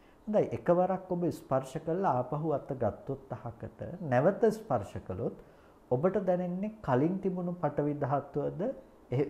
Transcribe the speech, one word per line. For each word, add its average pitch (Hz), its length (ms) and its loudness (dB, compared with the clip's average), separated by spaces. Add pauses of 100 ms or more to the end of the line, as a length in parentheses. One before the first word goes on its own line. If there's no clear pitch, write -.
(280)
හොඳයි, 208 220 4
එකවරක් 180 640 2
ඔබ 175 160 0
ස්පර්ශ - 520 -2
කළා 165 340 0
ආපහු 147 380 0
අත 139 220 -2
ගත්තොත් 127 600 -4
අහකට 113 500 -10 (160)
නැවත 160 480 4
ස්පර්ශ - 520 0
කළොත් 104 360 -6 (560)
ඔබට 165 280 2
දැනෙන්නේ 180 600 0
කලින් 156 400 2
තිබුණු 180 340 -2
පටවි 147 420 0
ධාතුවද 143 640 -2
එහෙ-, - 680 -4